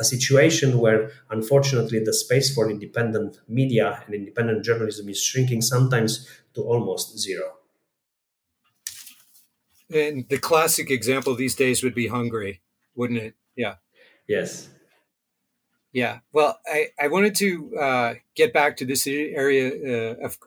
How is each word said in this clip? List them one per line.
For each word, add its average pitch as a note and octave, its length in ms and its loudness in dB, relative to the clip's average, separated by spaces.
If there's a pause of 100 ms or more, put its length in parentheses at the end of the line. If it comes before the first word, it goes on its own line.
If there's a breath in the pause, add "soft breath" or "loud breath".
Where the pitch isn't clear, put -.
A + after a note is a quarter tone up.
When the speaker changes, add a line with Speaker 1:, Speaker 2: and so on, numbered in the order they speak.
Speaker 1:
a A#2 40 0
situation C3+ 760 4
where, A2 320 4 (180 loud breath)
unfortunately, A2+ 760 2
the G#2+ 80 0
space - 400 2
for A2 160 0
independent G#2 760 -4
media C3 580 0
and G#2 120 -8
independent G#2+ 480 -2
journalism A2 440 -2
is G2 140 -6
shrinking B2+ 400 0
sometimes B2 680 2 (240 loud breath)
to A2+ 100 -6
almost G#2+ 540 -2
zero. F#2 360 -6 (2500)
Speaker 2:
And D3+ 340 -2
the C3+ 100 0
classic D#3+ 520 2
example C3 460 0
these B2+ 180 -2
days B2+ 300 2
would A#2+ 100 -2
be A#2 140 -2
Hungary, A2+ 540 -6 (340)
wouldn't A#2+ 240 -2
it? A2 140 -12 (200)
Yeah. G#2 220 -4 (500 soft breath)
Speaker 1:
Yes. - 420 -4 (1200)
Speaker 2:
Yeah. A#2 260 -2 (140)
Well, D3 340 4
I, D#3 220 0 (120)
I C#3+ 80 0
wanted G3+ 280 2
to, F3+ 420 -2
uh, B2 360 0 (200)
get D#3 180 4
back D3 260 2
to C#3 60 -6
this C3 220 -2
area, C#3 640 0
uh, B2 560 -4
of, - 100 -10 (100)